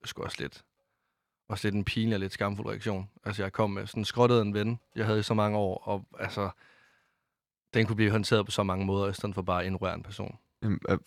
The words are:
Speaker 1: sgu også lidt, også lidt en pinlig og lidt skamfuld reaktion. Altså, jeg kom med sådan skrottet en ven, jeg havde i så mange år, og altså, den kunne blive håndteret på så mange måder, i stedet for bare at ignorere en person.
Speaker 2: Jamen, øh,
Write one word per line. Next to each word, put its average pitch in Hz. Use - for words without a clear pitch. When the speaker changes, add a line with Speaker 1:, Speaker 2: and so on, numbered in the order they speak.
Speaker 1:
sgu -
også -
lidt, -
også 107
lidt 101
en 101
pinlig 113
og 95
lidt 95
skamfuld 101
reaktion. 101
Altså, 104
jeg 98
kom 107
med 98
sådan 110
skrottet 120
en 104
ven, 110
jeg 113
havde 107
i -
så 113
mange 104
år, 98
og 101
altså, 101
den 113
kunne 107
blive 107
håndteret 107
på 104
så 107
mange 95
måder, 98
i -
stedet 101
for 95
bare 90
at 90
ignorere 92
en 82
person. 98
Speaker 2:
Jamen, 104
øh, 95